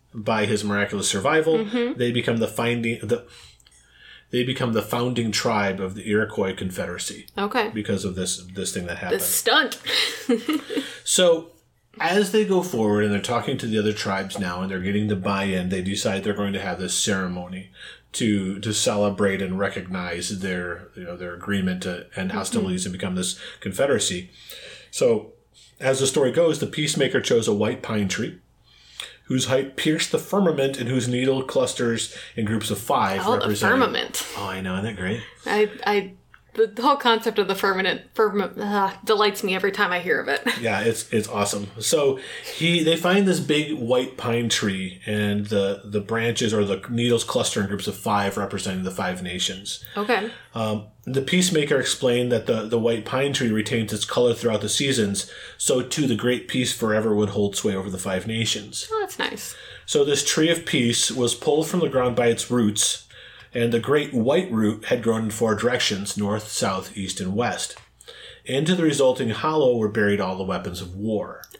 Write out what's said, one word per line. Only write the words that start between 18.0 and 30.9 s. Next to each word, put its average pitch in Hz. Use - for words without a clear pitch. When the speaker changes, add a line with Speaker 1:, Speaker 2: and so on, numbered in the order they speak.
Speaker 1:
to, 101
to 107
celebrate 101
and 92
recognize 90
their, 90
you 90
know, 87
their 90
agreement 92
to 90
end 92
Speaker 2:
Mm-hmm. -
Speaker 1:
hostilities 95
and 92
become 92
this -
confederacy. 160
So, 117
as 135
the 135
story 135
goes, 160
the 127
peacemaker 139
chose 117
a 110
white 107
pine 104
tree, -
whose 131
height 135
pierced -
the 151
firmament 139
and 117
whose 127